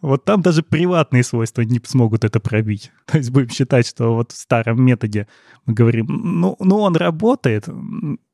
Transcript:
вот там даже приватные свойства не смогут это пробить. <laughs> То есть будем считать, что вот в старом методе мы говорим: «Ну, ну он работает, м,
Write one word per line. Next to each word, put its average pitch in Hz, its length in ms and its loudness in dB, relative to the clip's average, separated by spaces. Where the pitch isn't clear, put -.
вот 135 220 -2
там 202 180 2
даже 165 200 2
приватные 160 600 0
свойства 117 380 -4
не 117 220 0
смогут 110 400 0
это 110 140 0
пробить. 107 600 -4
<laughs> - 80 -20
То 160 120 2
есть 123 120 -4
будем 131 180 2
считать, 123 400 0
что 113 260 -2
вот 117 180 -2
в - 40 -20
старом 113 480 -2
методе 104 420 0
мы 117 80 -2
говорим: 113 340 2
«Ну, 170 520 -2
ну 190 180 2
он 196 160 2
работает, 170 720 -2
м, - 520 -10